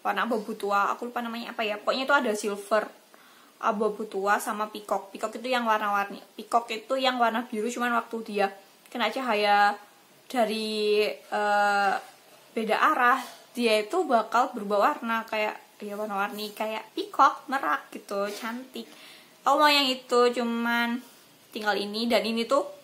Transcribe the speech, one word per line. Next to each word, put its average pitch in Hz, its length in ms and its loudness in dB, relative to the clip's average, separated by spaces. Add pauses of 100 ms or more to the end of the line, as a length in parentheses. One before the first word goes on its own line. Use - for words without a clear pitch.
warna 202 240 -2
abu-abu 220 320 -4
tua, 202 400 0
aku 240 160 -10
lupa 240 80 -4
namanya 233 320 -8
apa 247 80 -8
ya. 208 160 -2
Pokoknya 262 320 -2
itu 285 80 4
ada 240 160 2
silver, 208 560 -2 (720)
abu-abu 214 480 -2
tua, 202 320 0
sama 214 320 -6
peacock. 208 400 -4
Peacock 220 240 -8
itu 240 160 -4
yang 240 160 0
warna-warni. 202 480 0 (240)
Peacock 226 320 -2
itu 226 240 -4
yang 254 240 0
warna 233 240 0
biru, 220 240 -4
cuman 240 320 -2
waktu 233 240 -10
dia 202 240 -2 (400)
kena 226 240 -2
cahaya 208 640 2 (480)
dari, 214 800 0
eh, 202 880 2 (640)
beda 214 240 0
arah, 254 400 4 (320)
dia 220 320 2
itu 330 240 -2
bakal 233 480 4
berubah 202 320 0
warna, 226 400 -2
kayak, 214 320 -2 (240)
ya, 202 160 -8
warna-warni, 208 560 -4
kayak 220 400 -8
peacock, 294 560 2
merak 277 400 -2
gitu, 202 400 -6
cantik. 233 560 -10 (560)
Aku 277 160 4
mau 294 80 8
yang 285 160 4
itu, 247 480 2
cuman 233 640 -2 (560)
tinggal 208 240 -2
ini, 208 320 -4
dan 208 160 2
ini 226 240 -2
tuh 277 160 2 (200)